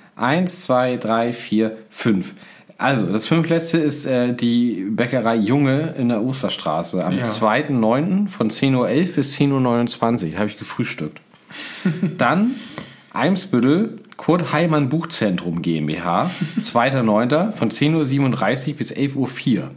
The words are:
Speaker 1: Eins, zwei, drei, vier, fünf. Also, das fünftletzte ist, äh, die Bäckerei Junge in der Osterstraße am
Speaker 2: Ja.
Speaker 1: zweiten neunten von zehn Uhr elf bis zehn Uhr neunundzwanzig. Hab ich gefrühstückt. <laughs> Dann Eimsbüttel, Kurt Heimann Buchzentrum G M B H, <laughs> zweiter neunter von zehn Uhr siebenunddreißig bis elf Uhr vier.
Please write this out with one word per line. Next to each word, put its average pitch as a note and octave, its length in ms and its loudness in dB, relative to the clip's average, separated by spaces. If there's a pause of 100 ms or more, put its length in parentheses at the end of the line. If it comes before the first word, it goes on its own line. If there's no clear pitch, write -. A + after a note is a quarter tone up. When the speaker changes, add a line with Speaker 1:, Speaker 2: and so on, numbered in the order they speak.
(140)
Speaker 1:
Eins, E3 460 0
zwei, B2+ 380 0
drei, A#2 340 0
vier, A2 460 -2 (100)
fünf. G2 460 -2 (420)
Also, A#2+ 300 0
das G#2 200 -2
fünftletzte E3 520 2
ist, D3 260 0
äh, B2 300 0
die A#2 560 0
Bäckerei A#2 460 0
Junge C3+ 600 2
in B2 140 0
der A2 120 0
Osterstraße F#2 800 -2
am F#2 140 0
Speaker 2:
Ja. B2 80 -2
Speaker 1:
zweiten A2+ 560 0
neunten F3 480 2
von A2+ 220 -2
zehn C3+ 240 2
Uhr B2 120 2
elf D#3+ 280 0
bis C3+ 180 0
zehn C#3+ 180 2
Uhr C3+ 100 2
neunundzwanzig. A#2 760 0
Hab G#2 120 0
ich G2+ 100 -12
gefrühstückt. - 640 -6 (420)
<laughs> - 540 -4
Dann E3+ 320 4 (640)
Eimsbüttel, D3+ 840 2 (180)
Kurt D#3+ 340 0
Heimann D3+ 380 2
Buchzentrum F2 720 -2
G E2 160 0
M D2+ 80 -2
B D#2+ 160 -4
H, G2 280 0 (140)
<laughs> - 160 -4
zweiter B2+ 420 0
neunter B2 520 2
von A2+ 160 -2
zehn D3+ 240 2
Uhr D#3+ 100 2
siebenunddreißig C3+ 720 0
bis A#2 140 -6
elf C3+ 260 -2
Uhr C3 120 0
vier. F2 480 0